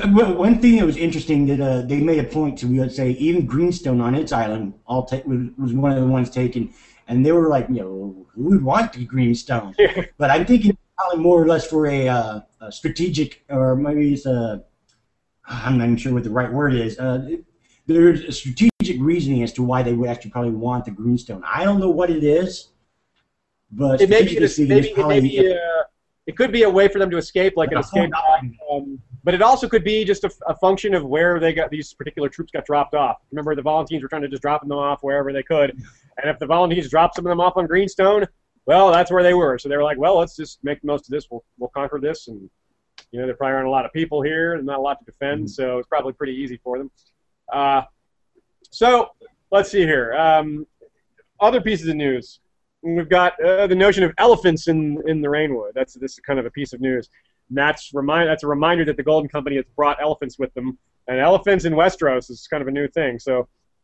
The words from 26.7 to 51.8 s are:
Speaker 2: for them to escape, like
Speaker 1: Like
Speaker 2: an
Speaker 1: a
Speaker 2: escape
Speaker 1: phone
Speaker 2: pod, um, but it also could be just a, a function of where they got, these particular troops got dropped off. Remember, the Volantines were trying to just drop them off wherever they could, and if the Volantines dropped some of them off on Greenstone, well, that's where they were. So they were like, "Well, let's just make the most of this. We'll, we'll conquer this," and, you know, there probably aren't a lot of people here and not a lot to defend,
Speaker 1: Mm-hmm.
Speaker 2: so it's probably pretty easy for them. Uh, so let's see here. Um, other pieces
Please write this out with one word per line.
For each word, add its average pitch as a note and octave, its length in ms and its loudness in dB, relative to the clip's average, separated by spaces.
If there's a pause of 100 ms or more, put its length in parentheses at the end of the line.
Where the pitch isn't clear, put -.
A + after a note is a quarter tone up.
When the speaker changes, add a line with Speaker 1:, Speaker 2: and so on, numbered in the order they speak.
Speaker 2:
for G3 100 -2
them F#3+ 100 0
to E3+ 80 -2
escape, F#3 380 0
like D#3+ 120 0
Speaker 1:
Like - 40 -6
Speaker 2:
an D3 60 -2
Speaker 1:
a - 40 0
Speaker 2:
escape G3 200 -2
Speaker 1:
phone G3+ 100 0
Speaker 2:
pod, D#3 380 0 (220)
um, C#3 280 -8 (240)
but F3 100 2
it F3+ 80 0
also B3+ 280 4
could A3 140 2
be G#3+ 200 0
just G3 220 -2
a, F#3+ 60 -4 (160)
a D#3+ 80 -4
function F#3+ 380 0
of D#3+ 120 -2
where E3 340 0
they E3 140 2
got, D#3 160 -2
these D3+ 240 -10
particular C#3+ 340 -8
troops D#3+ 240 -10
got D3 140 -8
dropped C#3+ 300 0
off. C3+ 220 0 (140)
Remember, D3+ 240 -4
the C#3 60 -6
Volantines D3+ 400 -2
were C3+ 80 -12
trying D#3 140 -8
to C#3+ 40 -6
just C3+ 140 -10
drop D3 200 -2
them C#3+ 120 -10
off C#3+ 300 -2
wherever C#3 280 -2
they C3+ 120 -4
could, D3 280 2
and - 580 -10
if D3+ 100 -4
the D3+ 60 -6
Volantines E3 440 0
dropped D#3+ 260 2
some F3 100 -6
of F3 40 -2
them F3 100 0
off F3 160 2
on F3+ 120 2
Greenstone, G3 580 2 (400)
well, F#3 260 6
that's F3 200 4
where F3+ 120 4
they F3+ 100 6
were. D3+ 240 2
So C#3 120 -10
they C#3+ 80 0
were D3 60 2
like, D3 140 -2
"Well, E3+ 200 4
let's E3 180 0
just - 260 -14
make C#3+ 200 -6
the D3 60 -8
most D3 200 -4
of B2+ 40 -12
this. - 200 -6
We'll, A#2 120 -14 (140)
we'll A#2+ 120 -8
conquer C#3 320 -6
this," D#3 260 -6
and, G2+ 220 -20 (640)
you A#2+ 100 -10
know, B2+ 40 -6
there B2+ 100 -6
probably C3+ 200 -4
aren't C3+ 120 -2
a C3 40 -2
lot C3 140 0
of - 80 -12
people D#3+ 280 -4
here D#3+ 340 -2
and C#3+ 100 -8
not C#3 140 -6
a - 20 -4
lot C#3 180 -4
to - 60 -20
defend, C#3+ 380 -8
Speaker 1:
Mm-hmm. D3 40 -8
Speaker 2:
so B2+ 300 -6
it's B2 100 -8
probably C3+ 240 -2
pretty C3 220 -8
easy B2+ 280 -10
for B2+ 160 -8
them. C#3 140 -12 (600)
Uh, C#3 300 2 (840)
so A#3+ 420 2 (400)
let's G3+ 200 2
see G3 120 2
here. B2+ 320 0
Um, D#3 520 2 (720)
other A3 220 4
pieces F#3 260 -2